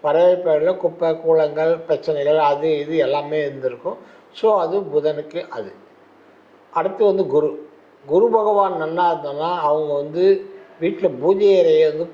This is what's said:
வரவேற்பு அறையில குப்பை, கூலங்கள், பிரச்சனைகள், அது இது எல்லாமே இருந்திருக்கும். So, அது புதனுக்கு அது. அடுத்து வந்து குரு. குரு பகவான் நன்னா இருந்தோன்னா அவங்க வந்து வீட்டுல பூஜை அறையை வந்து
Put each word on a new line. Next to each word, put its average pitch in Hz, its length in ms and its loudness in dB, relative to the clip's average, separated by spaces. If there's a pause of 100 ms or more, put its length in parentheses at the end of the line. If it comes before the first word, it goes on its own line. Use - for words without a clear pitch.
வரவேற்பு 175 480 2
அறையில 160 200 2 (120)
குப்பை, 165 260 -2 (140)
கூலங்கள், 160 500 2 (140)
பிரச்சனைகள், 151 520 0 (120)
அது 147 160 -2 (160)
இது 160 120 -6 (120)
எல்லாமே 147 380 -4
இருந்திருக்கும். 131 520 -8 (400)
So, 220 100 0 (160)
அது 196 140 -2 (160)
புதனுக்கு 151 480 -2 (160)
அது. 98 140 -12 (1000)
அடுத்து 190 380 -2
வந்து 185 240 0
குரு. 151 160 2 (540)
குரு 175 220 2 (100)
பகவான் 202 360 2 (100)
நன்னா 165 280 -2
இருந்தோன்னா 151 380 -4 (180)
அவங்க 151 240 0 (100)
வந்து 156 220 -4 (580)
வீட்டுல 170 280 0 (120)
பூஜை 196 380 4
அறையை 160 320 4
வந்து 160 240 -4